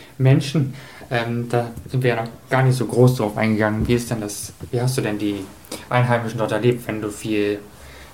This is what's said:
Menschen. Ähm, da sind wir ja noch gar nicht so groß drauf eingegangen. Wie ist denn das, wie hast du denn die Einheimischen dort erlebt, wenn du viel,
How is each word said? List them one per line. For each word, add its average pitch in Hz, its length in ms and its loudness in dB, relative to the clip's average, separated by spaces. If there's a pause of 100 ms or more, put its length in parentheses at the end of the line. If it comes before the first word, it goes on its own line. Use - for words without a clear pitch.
(180)
Menschen. 139 560 4 (360)
Ähm, 120 400 -2
da 120 180 0 (220)
sind 127 140 -2
wir 120 120 2
ja 113 80 -4
noch - 60 -6 (200)
gar 131 140 4
nicht 131 120 4
so 123 100 0
groß 123 300 6
drauf 104 220 -2
eingegangen. 110 500 2
Wie 120 60 4
ist 120 160 0
denn 113 100 -4
das, - 320 -8 (200)
wie 120 100 0
hast 127 160 0
du - 40 -2
denn 107 160 -2
die 101 180 -2 (540)
Einheimischen 117 500 2
dort 107 120 0
erlebt, 117 360 2
wenn 107 140 -4
du 107 80 -4
viel, 104 500 -2 (540)